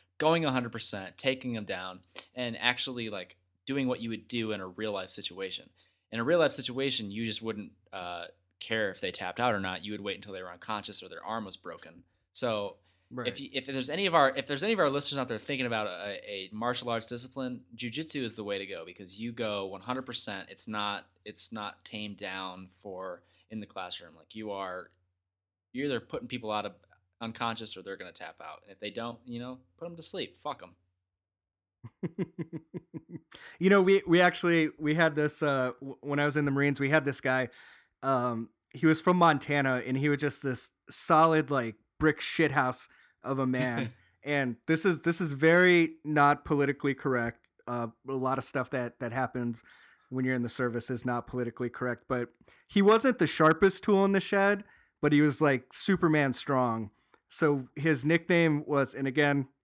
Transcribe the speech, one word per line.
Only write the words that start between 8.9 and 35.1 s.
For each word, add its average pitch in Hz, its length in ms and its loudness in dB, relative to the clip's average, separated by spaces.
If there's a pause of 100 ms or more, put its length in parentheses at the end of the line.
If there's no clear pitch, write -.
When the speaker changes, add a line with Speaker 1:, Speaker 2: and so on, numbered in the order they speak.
Speaker 1:
if 90 100 -12
they 92 100 -4
tapped 90 300 -6
out 120 140 4
or 98 60 0
not. 92 240 -6
You 104 80 -8
would 101 80 -8
wait 101 160 -6
until 101 160 -14
they 92 100 -10
were 90 100 -12
unconscious 104 500 -8
or 95 60 -16
their 85 160 -16
arm 110 200 -6
was 92 120 -14
broken. 82 480 -16 (280)
So 107 440 -2 (340)
Speaker 2:
Right. 120 180 -8
Speaker 1:
if 123 100 -4
you, 139 140 -12
if 131 140 -4
there's 135 240 -4
any 190 160 0
of 170 100 2
our, 139 200 8
if 139 120 -2
there's 139 160 -4
any 202 80 2
of 196 80 0
our 151 100 6
listeners 143 280 -2
out 123 100 -2
there 110 100 -4
thinking 131 280 -4
about 110 200 -2
a, 95 320 -6 (100)
a 95 240 -8
martial 120 380 -4
arts 113 160 -2
discipline, 123 580 -8 (120)
jujitsu 135 460 -6
is 113 120 -6
the 113 100 -10
way 101 140 -4
to 98 80 -10
go, 87 180 -10
because 90 360 -16
you 117 100 -8
go 107 360 -4
one 95 140 -10
hundred 127 260 -6
percent. 104 440 -8
It's - 160 -16
not, 104 400 -4 (180)
it's - 280 -12
not 104 320 -10
tamed 107 320 -10
down 92 540 -10 (120)
for 92 400 -10 (280)
in 110 100 -10
the 101 60 -12
classroom. 87 500 -12
Like, 82 180 -20
you 110 180 -10
are, 92 380 -10 (840)
you're 131 140 -6
either 127 140 -2
putting 123 260 -10
people 113 240 -8
out 104 160 -2
of 95 80 -12 (460)
unconscious 113 560 -6
or 95 60 -14
they're 98 140 -12
gonna 92 160 -14
tap - 280 -16
out. 78 240 -16
And 101 80 -20
if 92 80 -20
they 104 100 -8
don't, 117 340 -8
you 120 140 -10
know, 127 200 -12 (180)
put 170 100 -12
'em 175 100 -12
to 165 60 -16
sleep. - 360 -8
Fuck - 260 -10
'em. 92 100 -20 (1300)
Speaker 2:
<laughs> 170 580 -8 (1000)
You 185 120 4
know, 202 120 8
we, 190 240 6
we 175 140 6
actually, 170 580 4
we 151 160 0
had 160 200 2